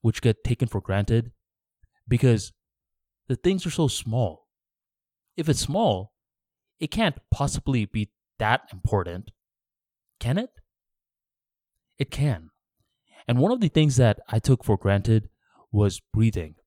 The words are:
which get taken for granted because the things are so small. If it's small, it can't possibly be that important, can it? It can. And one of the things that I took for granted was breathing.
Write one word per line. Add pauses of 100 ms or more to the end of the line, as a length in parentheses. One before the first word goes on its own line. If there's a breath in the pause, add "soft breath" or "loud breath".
which
get
taken
for
granted (760)
because (800)
the
things
are
so
small. (880)
If
it's
small, (640)
it
can't (160)
possibly
be (260)
that (100)
important, (880)
can
it? (1500)
It
can. (800 soft breath)
And
one
of
the
things
that
I
took
for
granted (420 soft breath)
was (120)
breathing. (120)